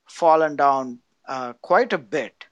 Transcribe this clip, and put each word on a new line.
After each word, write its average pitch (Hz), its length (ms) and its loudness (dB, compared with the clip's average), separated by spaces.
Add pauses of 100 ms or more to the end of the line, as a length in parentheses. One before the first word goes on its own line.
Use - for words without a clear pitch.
fallen 160 500 2
down, 135 440 0 (280)
uh, 127 260 -8
quite 214 380 0
a 180 60 -2
bit. 135 540 -10